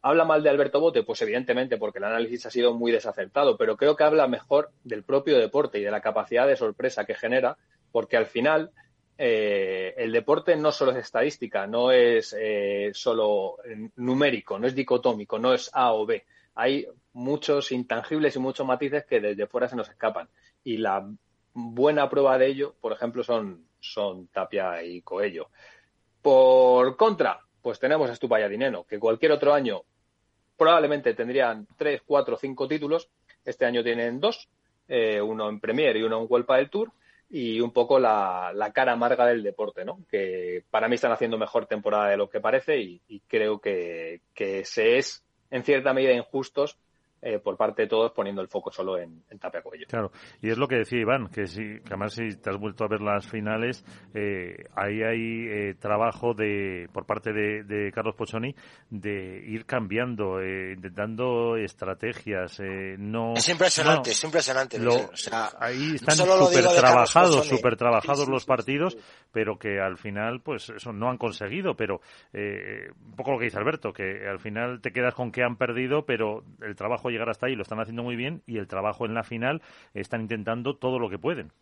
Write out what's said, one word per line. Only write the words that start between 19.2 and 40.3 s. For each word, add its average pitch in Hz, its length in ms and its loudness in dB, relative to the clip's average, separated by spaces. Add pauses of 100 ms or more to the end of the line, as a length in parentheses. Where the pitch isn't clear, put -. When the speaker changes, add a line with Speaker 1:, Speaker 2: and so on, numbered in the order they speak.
Speaker 1:
fuera 123 200 -2
se 127 80 -8
nos 110 140 -6
escapan. 104 400 -4 (340)
Y 113 140 -4
la 98 260 -2 (500)
buena 131 560 2
prueba 135 280 4
de 131 80 -2
ello, 139 340 -6
por 110 140 -4
ejemplo, 120 300 -6
son, 101 420 -4 (140)
son 92 480 -8
Tapia 92 560 -4
y 87 180 -12
Coello. 90 480 -6 (720)
Por 131 720 8
contra, 170 440 4 (200)
pues 117 200 -6
tenemos 143 300 2
a 117 40 -6
Estupa 117 260 2
y 107 40 2
a 101 60 0
Dineno, 110 360 -2
que 104 140 -8
cualquier 113 320 4
otro 143 200 4
año 123 300 2 (720)
probablemente 147 600 4
tendrían 120 600 0
tres, 147 300 -2
cuatro, 135 320 2
cinco 135 300 -6
títulos. 151 420 -2 (340)
Este 127 220 -2
año 120 180 2
tienen 120 360 -2
dos, 214 280 -2 (400)
eh, 110 320 2
uno 107 300 -2
en 107 100 -8
Premier 120 380 2
y 110 60 0
uno 113 180 -2
en 113 60 -6
Vuelta 123 280 2
del 139 140 4
Tour, 226 220 -4 (380)
y 117 300 -4
un 120 120 0
poco 123 260 4
la, 95 560 2
la 104 180 -4
cara 131 200 2
amarga 120 340 2
del 120 160 4
deporte, 101 420 -6
¿no? 95 240 -12
Que 92 600 -4